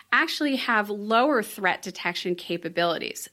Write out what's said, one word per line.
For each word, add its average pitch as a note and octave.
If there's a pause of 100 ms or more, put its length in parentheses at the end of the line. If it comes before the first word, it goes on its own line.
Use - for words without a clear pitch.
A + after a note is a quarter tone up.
(120)
actually D4
have G#3+
lower A3
threat F#3+
detection F3
capabilities. E3+